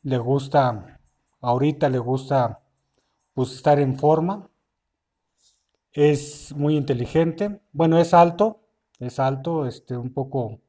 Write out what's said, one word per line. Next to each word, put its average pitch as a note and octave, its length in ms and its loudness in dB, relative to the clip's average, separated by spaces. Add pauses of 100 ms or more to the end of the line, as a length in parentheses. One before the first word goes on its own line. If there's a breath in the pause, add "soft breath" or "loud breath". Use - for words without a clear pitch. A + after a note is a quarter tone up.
le C3 160 -2
gusta, B2+ 800 -2 (400)
ahorita C#3 480 0
le C3 100 0
gusta, B2+ 640 -2 (720)
pues, B2+ 200 -2
estar D3 280 2
en C3 180 0
forma, D#3+ 520 0 (1400)
es D3 640 0
muy D3 220 0
inteligente, D#3+ 840 -2 (120)
bueno, E3 260 4
es E3+ 140 2
alto, F3 480 4 (400)
es B2 180 -10
alto, C3+ 480 -2
este, B2 300 -10
un B2 160 -10
poco A#2 560 -6